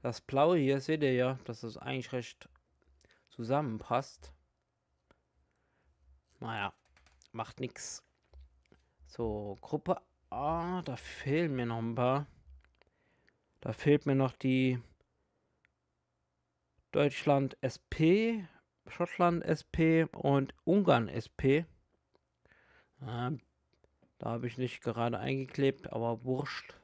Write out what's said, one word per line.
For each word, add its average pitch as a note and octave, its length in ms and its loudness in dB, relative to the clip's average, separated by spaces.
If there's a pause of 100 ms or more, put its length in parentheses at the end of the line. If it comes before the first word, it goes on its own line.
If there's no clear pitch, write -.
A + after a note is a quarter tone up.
das A#2+ 180 -6
Blaue D#3 380 4
hier, C#3 200 4
seht D#3 220 0
ihr C3+ 120 4
ja, B2+ 320 2
dass A2+ 160 -10
das A2+ 140 -10
eigentlich C3 360 -8
recht - 360 -10 (840)
zusammenpasst. A#2 1000 -4 (2000)
Naja, G#2+ 320 -6 (580)
macht - 300 -10
nix. - 420 -10 (1040)
So, G#2 560 -6
Gruppe - 400 -4 (280)
A, E3+ 520 -4
da C#3 160 -8
fehlen D3 580 -2
mir B2 100 -2
noch A#2 120 -2
ein A#2 180 -4
paar. B2+ 320 2 (1300)
Da - 100 -6
fehlt C#3+ 340 2
mir C#3 100 2
noch C3+ 180 2
die C3 480 2 (2000)
Deutschland C#3 680 2
S - 180 -4
P, G#3 680 2 (420)
Schottland F3 580 0
S D#3+ 180 0
P D#3+ 400 4
und C#3 500 0 (120)
Ungarn E3 420 4
S G2 220 -6
P. C#3+ 360 2 (1400)
Ähm, B2 380 -4 (800)
da - 140 -6
habe A#2+ 160 -4
ich A2+ 100 -8
nicht B2+ 240 -4
gerade A#2 360 -2
eingeklebt, C3+ 760 -2
aber A#2 320 -2
wurscht. C3 480 -6 (100)